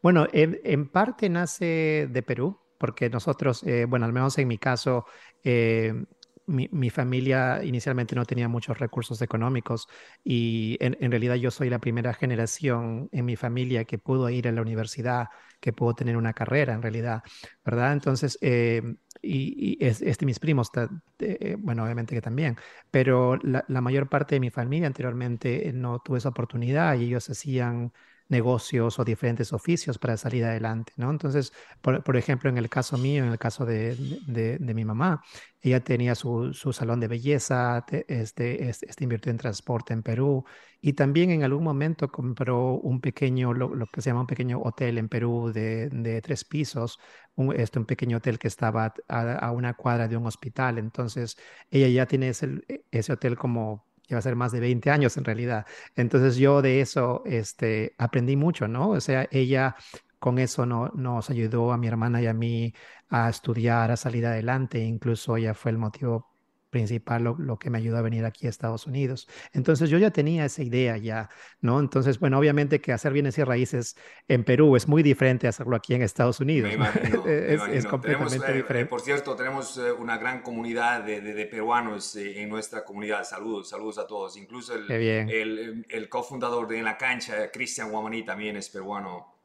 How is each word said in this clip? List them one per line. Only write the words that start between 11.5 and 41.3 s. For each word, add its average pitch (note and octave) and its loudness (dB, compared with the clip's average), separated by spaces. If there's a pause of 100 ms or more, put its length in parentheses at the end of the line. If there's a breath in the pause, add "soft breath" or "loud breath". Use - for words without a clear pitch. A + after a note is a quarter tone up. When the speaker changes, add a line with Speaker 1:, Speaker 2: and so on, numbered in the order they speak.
Speaker 1:
soy B2+ -2
la A#2+ 0
primera A#2 -2
generación A#2 -2
en B2+ -2
mi A#2+ -2
familia B2 -2
que A2+ -6
pudo B2 0
ir A#2+ -2
a A#2 0
la A#2 -2
universidad, A2+ -2 (320 loud breath)
que C3 0
pudo A#2 2
tener A#2 0
una A2+ 0
carrera B2+ 0
en A2 -4
realidad, A2+ -4 (420 loud breath)
¿verdad? B2 2
Entonces, C#3 0
eh, A#2 4 (400)
y, D#3+ -2
y - 2
es-, A#2 2
este, C#3 0
mis B2+ -2
primos, C#3+ 2
ta-, A#2+ -2 (300)
eh, - -4
bueno, A#2 -2
obviamente A#2 -4
que A#2 -2
también, B2 -2 (320 loud breath)
pero B2+ 4
la, C3 0
la C3 -2
mayor C3+ 0
parte C#3+ 0
de C3+ 2
mi B2 -2
familia C#3 -2
anteriormente B2 -2
no B2 -4
tuvo B2+ -2
esa A#2 -2
oportunidad B2+ 0
y A#2+ 0
ellos A#2+ -2
hacían A#2+ -2 (360 soft breath)
negocios A#2+ 2
o A#2+ 2
diferentes A#2 0
oficios C#3 -2
para A#2 0
salir A#2 -2
adelante, A2+ -2
¿no? B2+ -2
Entonces, C#3+ -2 (280 loud breath)
por, C3 2
por C3 2
ejemplo, B2+ 2
en B2 0
el A#2 -2
caso C3 0
mío, C3+ 0
en A#2+ 0
el A#2 -2
caso B2 -4
de, A2+ -2 (320)
de, A2+ -2
de A#2+ -4
mi A2+ -2
mamá, C#3 0 (400 loud breath)
ella B2+ 4
tenía A#2+ 0
su, A#2+ -4
su - -4
salón A#2 -2
de A#2 -2
belleza, B2 0
te-, - -4
este, A#2+ -4
este, - -8
este, - -6
invirtió A#2+ -2
en A#2 -2
transporte A#2 -4
en A2+ -2
Perú C3 0 (360 loud breath)
y C#3+ 2
también D3 4